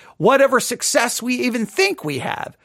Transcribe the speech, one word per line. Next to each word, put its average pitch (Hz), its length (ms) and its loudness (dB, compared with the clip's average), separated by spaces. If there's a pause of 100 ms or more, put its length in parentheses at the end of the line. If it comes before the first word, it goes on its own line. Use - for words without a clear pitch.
(180)
whatever 262 420 4
success - 640 -2
we 247 140 -2
even 240 280 -2
think 381 400 -2
we 139 140 -4
have - 460 -8